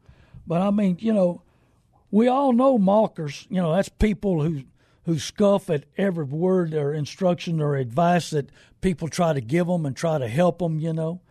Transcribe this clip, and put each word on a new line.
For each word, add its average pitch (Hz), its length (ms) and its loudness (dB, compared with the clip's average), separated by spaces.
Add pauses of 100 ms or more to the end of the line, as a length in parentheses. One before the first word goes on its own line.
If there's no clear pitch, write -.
(460)
But, 170 160 -2
I 202 100 0
mean, 196 280 0
you 220 140 0
know, 180 280 2 (720)
we 220 160 4
all 262 260 2
know 262 240 4
mockers. 190 720 0
You 185 120 -2
know, 160 120 0
that's 190 160 0
people 190 520 0
who, 151 220 -2 (400)
who 165 160 -2
scoff 202 500 0
at 147 160 -2 (120)
every 180 280 -2
word 170 480 0
or 147 200 -2
instruction 165 680 -2
or 147 140 0
advice 160 560 0
that 147 180 -4 (320)
people 165 260 -2
try 165 240 0
to 139 100 -2
give 165 280 -2
'em 175 160 -2
and 131 100 -6
try 160 220 -2
to 127 100 -4
help 180 340 0
'em, 160 180 -4
you 160 120 -4
know. 160 400 -6